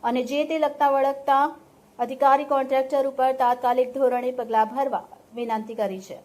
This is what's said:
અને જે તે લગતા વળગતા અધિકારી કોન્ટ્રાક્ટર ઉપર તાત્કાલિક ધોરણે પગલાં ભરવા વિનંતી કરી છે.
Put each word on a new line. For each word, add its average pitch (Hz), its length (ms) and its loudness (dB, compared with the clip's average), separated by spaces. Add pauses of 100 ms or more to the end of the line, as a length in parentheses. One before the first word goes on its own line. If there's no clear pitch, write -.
અને 247 200 -2
જે 269 220 -2
તે 320 140 -4
લગતા 294 320 0
વળગતા 277 540 2 (540)
અધિકારી 269 460 2
કોન્ટ્રાક્ટર 269 640 0
ઉપર 262 260 2
તાત્કાલિક 247 640 0
ધોરણે 247 380 0
પગલાં 220 340 0
ભરવા 254 360 -2 (320)
વિનંતી 226 400 -6
કરી 196 260 -4
છે. 170 240 -16